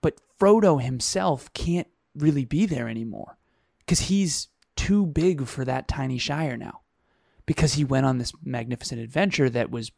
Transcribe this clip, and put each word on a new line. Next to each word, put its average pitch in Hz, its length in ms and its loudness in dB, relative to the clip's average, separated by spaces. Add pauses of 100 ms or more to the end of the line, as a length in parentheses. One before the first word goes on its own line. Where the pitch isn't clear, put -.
But - 200 -2 (200)
Frodo 196 400 6
himself 131 720 -2
can't 170 360 -2 (260)
really 147 320 2
be 160 180 0
there 131 240 -4
anymore 113 480 -10 (500)
'cause - 140 2
he's 185 480 0 (260)
too 202 300 2
big 160 420 0
for 131 200 -6
that 131 220 -4
tiny 131 280 -2
Shire 143 400 -4
now - 240 -12 (640)
because 151 300 2
he 147 100 0
went 135 220 2
on 131 120 2
this 120 140 -6 (120)
magnificent 120 560 -8
adventure 143 500 0
that 120 200 -2
was 117 280 -8